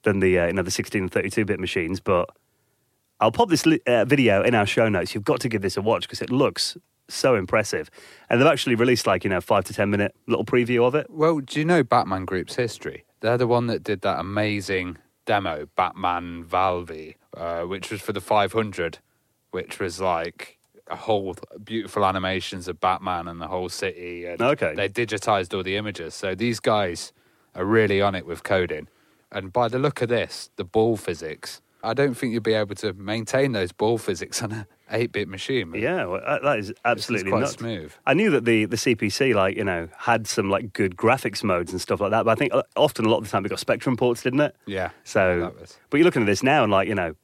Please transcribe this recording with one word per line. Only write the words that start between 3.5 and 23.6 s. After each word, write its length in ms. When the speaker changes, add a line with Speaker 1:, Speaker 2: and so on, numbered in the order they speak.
Speaker 1:
li-, 200
uh, 180
video 380
in 120
our 120
show 220
notes. 260
You've 100
got 160
to 80
give 140
this 140
a 60
watch 260
'cause 140
it 80
looks 460
so 260
impressive. 560
And 100
they've 60
actually 300
released, 300
like, 180
you 60
know, 100
five 240
to 100
ten 160
minute 240
little 180
preview 420
of 80
it. 160
Speaker 2:
Well, 300
do 180
you 60
know 180
Batman 440
Group's 300
history? 480
They're 180
the 80
one 220
that 140
did 200
that 180
amazing 760
demo, 500
Batman 680
Valve, 680
uh, 260
which 280
was 100
for 120
the 80
five 320
hundred, 460
which 300
was, 200
like, 580
a 80
whole 380
beautiful 400
animations 640
of 120
Batman 460
and 140
the 80
whole 200